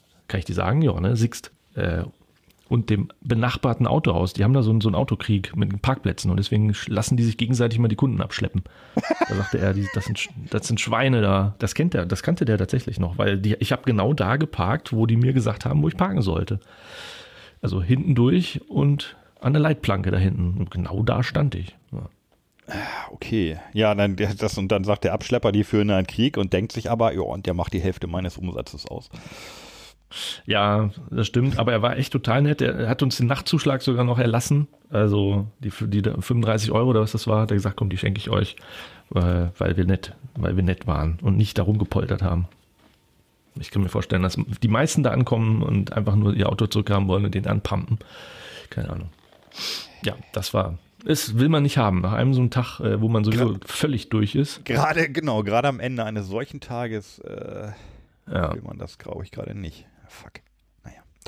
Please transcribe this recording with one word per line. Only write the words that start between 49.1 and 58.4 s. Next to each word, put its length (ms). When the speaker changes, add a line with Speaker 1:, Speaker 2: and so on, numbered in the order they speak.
Speaker 1:
Ja, 120
das 220
war, 240
das 320
will 120
man 120
nicht 160
haben. 240
Nach 120
einem 200
so 80
einem 80
Tag, 300
äh, 200
wo 100
man 140
sowieso 260
Speaker 2:
Gra- 180
Speaker 1:
völlig 420
durch 240
ist. 320
Speaker 2:
Gerade, 460
genau, 320
gerade 240
am 120
Ende 240
eines 220
solchen 360
Tages, 580
äh, 480
Speaker 1:
Ja. 240